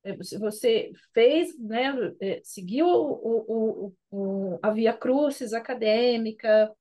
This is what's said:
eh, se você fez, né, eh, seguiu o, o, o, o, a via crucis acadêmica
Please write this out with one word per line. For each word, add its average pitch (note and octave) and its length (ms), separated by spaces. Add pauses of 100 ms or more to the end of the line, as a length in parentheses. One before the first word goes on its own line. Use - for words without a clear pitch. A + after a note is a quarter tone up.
eh, G3 200
se - 140
você A3 540 (220)
fez, D4+ 460
né, A#3+ 340 (260)
eh, F#3+ 240
seguiu G#3+ 440
o, D#4+ 260 (340)
o, A3 460 (180)
o, G3 440
o, - 60
a G#3+ 100
via A3+ 220
crucis C4 600
acadêmica A3 1300